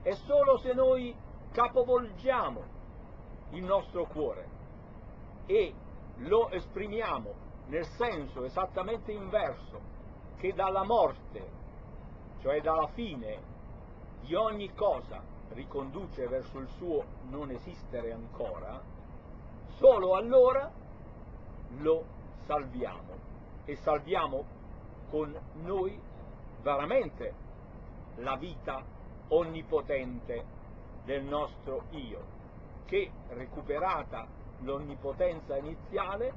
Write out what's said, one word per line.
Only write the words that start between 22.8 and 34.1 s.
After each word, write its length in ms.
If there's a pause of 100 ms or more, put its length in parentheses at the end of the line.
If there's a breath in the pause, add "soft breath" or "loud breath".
e 120
salviamo 680 (640)
con 280 (160)
noi 460 (640)
veramente 720 (840)
la 180
vita 480 (460)
onnipotente 1300 (480)
del 180
nostro 680
Io, 460 (480)
che, 260 (180)
recuperata 1000 (340)